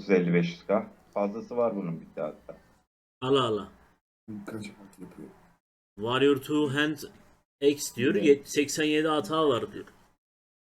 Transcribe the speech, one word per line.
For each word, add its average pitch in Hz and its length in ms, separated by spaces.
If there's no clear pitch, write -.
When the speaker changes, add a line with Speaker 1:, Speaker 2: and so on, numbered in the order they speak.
Speaker 1:
yüz - 100
elli 87 240
beş 87 160
yüz - 160
K. 107 200
Fazlası 107 420
var 117 200
bunun 85 240
bir - 60
daha 78 120
hatta. - 280
Speaker 2:
Allah 131 220
Allah. 104 260
Speaker 3:
Kaç 113 200
at - 340
yapıyor? - 280
Speaker 2:
Warrior 131 400
Two 147 320
Hand 147 300
X 143 360
diyor, 131 180
Speaker 3:
Evet. 180 120
Speaker 2:
yet-, 139 220
seksen - 360
yedi 151 240
hata 151 400
var 110 240
diyor. - 120